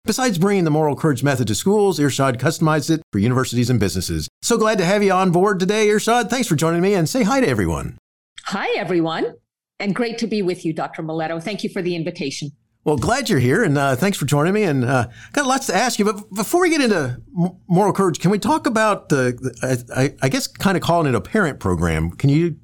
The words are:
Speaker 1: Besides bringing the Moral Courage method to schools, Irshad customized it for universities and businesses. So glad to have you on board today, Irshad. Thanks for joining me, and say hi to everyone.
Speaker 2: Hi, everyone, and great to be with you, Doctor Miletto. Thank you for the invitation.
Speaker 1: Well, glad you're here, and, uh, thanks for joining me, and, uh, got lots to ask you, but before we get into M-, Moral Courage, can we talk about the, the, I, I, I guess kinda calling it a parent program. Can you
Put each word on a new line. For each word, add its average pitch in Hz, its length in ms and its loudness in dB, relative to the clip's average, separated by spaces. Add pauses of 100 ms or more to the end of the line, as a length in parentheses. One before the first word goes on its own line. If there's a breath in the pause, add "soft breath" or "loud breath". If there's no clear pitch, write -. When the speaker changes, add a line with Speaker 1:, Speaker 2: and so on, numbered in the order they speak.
Speaker 1:
Besides 226 320 0
bringing 196 240 2
the 160 80 2
Moral 151 240 2
Courage 139 300 0
method 131 240 0
to 107 80 0
schools, 196 420 2
Irshad 135 380 0
customized 156 540 0
it 160 200 0
for 104 80 -2
universities 123 520 2
and 120 100 2
businesses. 85 480 -2 (120)
So 233 160 0
glad 214 220 2
to 180 60 2
have 202 180 2
you 196 80 4
on 185 220 2
board 185 260 2
today, 208 300 2
Irshad. 220 420 2
Thanks 247 160 -2
for 170 80 0
joining 160 260 2
me, 196 140 2
and 165 140 2
say 254 160 0
hi 269 160 2
to 220 80 2
everyone. 82 500 -2 (460)
Speaker 2:
Hi, 277 240 -6 (100)
everyone, 180 560 -2 (460)
and 196 160 -2
great 233 220 -4
to 233 100 -4
be 208 140 -2
with 175 220 -4
you, 160 80 -2
Doctor 156 300 -8
Miletto. 160 400 -6
Thank 202 220 -8
you 196 60 -4
for 202 120 -6
the 175 140 -2
invitation. 156 560 -8 (320)
Speaker 1:
Well, 151 120 0
glad 220 320 0
you're 160 120 2
here, 143 240 4
and, 147 120 2
uh, 139 200 2
thanks 190 200 0
for 151 100 -4
joining 147 260 2
me, 214 100 2
and, 139 220 0
uh, 127 240 0 (240 loud breath)
got 285 120 0
lots 262 220 0
to - 80 -2
ask 233 240 0
you, 208 60 2
but 208 280 -4
before 220 280 0
we 359 100 4
get 311 120 2
into 160 380 0 (160)
M-, 180 200 -2 (100)
Moral 190 260 2
Courage, 190 280 0
can 170 100 2
we 214 80 2
talk 302 300 0
about 220 400 0
the, 127 280 2
the, 127 600 -6
I, 127 80 2
I, 147 180 -2
I 135 60 2
guess 254 180 -2
kinda - 320 0
calling 170 300 0
it 123 80 2
a 107 40 -2
parent 175 380 -2
program. 82 540 -2
Can - 180 0
you 160 340 0